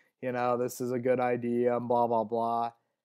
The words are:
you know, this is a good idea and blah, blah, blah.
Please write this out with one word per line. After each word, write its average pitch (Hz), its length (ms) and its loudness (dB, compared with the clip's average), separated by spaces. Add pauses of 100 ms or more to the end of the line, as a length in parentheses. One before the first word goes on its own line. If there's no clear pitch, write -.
(220)
you 127 80 -4
know, 123 260 0
this 123 240 -4
is 123 120 -2
a 127 80 -2
good 123 180 2
idea 120 580 2
and 120 120 -4
blah, 120 180 4
blah, 117 160 0
blah. 117 480 -2 (340)